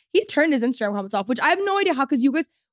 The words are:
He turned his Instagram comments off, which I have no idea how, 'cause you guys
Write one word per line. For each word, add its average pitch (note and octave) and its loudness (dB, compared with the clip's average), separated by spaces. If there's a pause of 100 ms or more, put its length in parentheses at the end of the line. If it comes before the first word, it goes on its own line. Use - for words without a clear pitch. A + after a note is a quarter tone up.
(120)
He G#4+ 2
turned D4+ 2
his A#3+ 2
Instagram A#3 -2
comments G3+ -6
off, G3 -2
which B3 -2
I D4 2
have F#4 2
no G4 0
idea F#4+ 0
how, C4+ 0
'cause C4 0
you C4+ 2
guys D#4+ -2 (240)